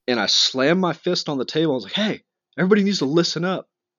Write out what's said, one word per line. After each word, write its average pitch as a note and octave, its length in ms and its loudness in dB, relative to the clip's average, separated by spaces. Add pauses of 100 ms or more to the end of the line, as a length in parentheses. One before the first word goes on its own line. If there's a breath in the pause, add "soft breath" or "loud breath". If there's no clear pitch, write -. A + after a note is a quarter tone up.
And A#2+ 120 0
I G2 60 0
slammed C#3+ 540 2
my E3+ 120 2
fist F3 360 -4
on C#3+ 100 -4
the A#2+ 60 -4
table. D#3 280 0
I - 20 0
was A2+ 100 -4
like, G2 80 -14
"Hey, G3 300 -4 (340)
everybody F#3+ 280 4
needs G3 140 0
to D3 60 -2
listen E3 400 0
up. F#3 240 -4 (300)